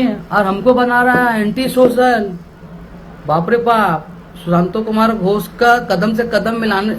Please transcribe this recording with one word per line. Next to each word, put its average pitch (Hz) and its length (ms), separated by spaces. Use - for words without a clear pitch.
और 202 120
हमको 202 300
बना 247 280
रहा 247 260
है 226 120
एंटी 214 280
सोशल। 247 600
बाप 170 240
रे 240 80
बाप, 208 480
सुशांतो 180 460
कुमार 220 300
घोष 202 360
का 240 160
कदम 208 280
से 226 100
कदम 226 360
मिलाने, 214 380